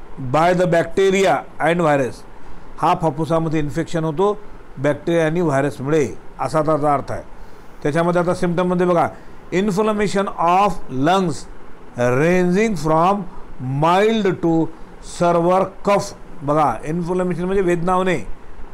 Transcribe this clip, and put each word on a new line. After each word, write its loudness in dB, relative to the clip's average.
by 4
the 2
bacteria 2
and 0
virus. 2
हा 4
फुफ्फुसामध्ये 0
infection -2
होतो 0
bacteria 0
आणि 0
व्हायरसमुळे 2
असा 0
त्याचा 2
अर्थ -2
आहे. -6
त्याच्यामध्ये 2
आता 0
सिम्प्टममध्ये 0
बघा, 4
inflammation 0
of 4
lungs 2
ranging 2
from 4
mild 4
to 2
severe 4
cough. 2
बघा 2
inflammation -2
म्हणजे 0
वेदना 2
होणे, 2